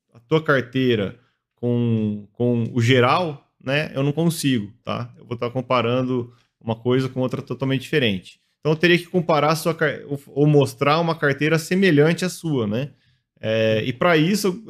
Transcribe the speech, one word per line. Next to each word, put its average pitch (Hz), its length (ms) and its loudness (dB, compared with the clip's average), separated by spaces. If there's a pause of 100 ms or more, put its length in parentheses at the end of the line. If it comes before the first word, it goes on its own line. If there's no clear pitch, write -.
(140)
a - 80 -20
tua 156 220 0
carteira 123 760 0 (360)
com, 113 760 -2
com 120 400 0
o 123 80 0
geral, 135 680 2 (140)
né, 143 320 -4
eu 135 80 -2
não 143 80 0
consigo, 143 600 -2 (120)
tá? 117 340 -8
Eu - 80 -20
vou 117 100 -8
tá 120 140 -6
comparando 123 840 -2 (280)
uma 113 140 -4
coisa 127 340 0
com 131 120 -8
outra 127 200 -4
totalmente 127 400 -4
diferente. 113 580 -2 (200)
Então, 151 120 -2
eu 160 40 2
teria 175 220 4
que 170 100 -2
comparar 160 440 2
a 160 40 2
sua 160 180 -2
car-, 151 340 -4
ou, 143 200 -8
ou 147 200 2
mostrar 143 520 2
uma 165 160 -2
carteira 151 440 0
semelhante 170 640 2
à 180 60 -4
sua, 143 380 -4
né? 123 240 -4 (480)
É, 110 460 0
e 123 80 -4
pra 175 240 2
isso, 196 300 2
eu, 180 220 -4